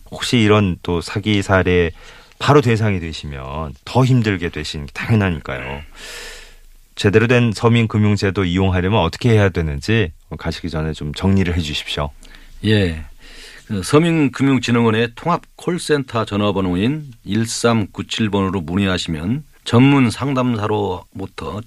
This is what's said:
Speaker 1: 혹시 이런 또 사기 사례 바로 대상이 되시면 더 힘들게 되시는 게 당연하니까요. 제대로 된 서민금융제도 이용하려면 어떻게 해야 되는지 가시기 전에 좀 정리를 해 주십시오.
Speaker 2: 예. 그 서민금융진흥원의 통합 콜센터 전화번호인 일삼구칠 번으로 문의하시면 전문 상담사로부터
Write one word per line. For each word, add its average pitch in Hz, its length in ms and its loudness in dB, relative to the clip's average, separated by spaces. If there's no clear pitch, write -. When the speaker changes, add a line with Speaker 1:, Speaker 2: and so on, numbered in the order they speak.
Speaker 1:
혹시 - 280 -2
이런 104 440 4
또 87 180 -4
사기 104 420 -2
사례 90 480 2
바로 147 220 4
대상이 107 400 0
되시면 73 720 -10
더 127 200 2
힘들게 107 460 2
되시는 76 360 -8
게 - 60 -16
당연하니까요. 71 880 -2
제대로 104 320 4
된 120 260 4
서민금융제도 104 920 2
이용하려면 92 560 2
어떻게 82 300 0
해야 104 180 4
되는지 85 640 -2
가시기 - 320 -8
전에 78 220 -4
좀 73 220 -8
정리를 95 400 0
해 87 60 0
주십시오. 73 500 -6
Speaker 2:
예. 92 400 0
그 98 160 -4
서민금융진흥원의 123 1300 2
통합 - 280 -2
콜센터 143 680 -2
전화번호인 101 800 0
일삼구칠 110 1040 -2
번으로 95 300 0
문의하시면 90 840 -4
전문 131 460 6
상담사로부터 107 1600 -4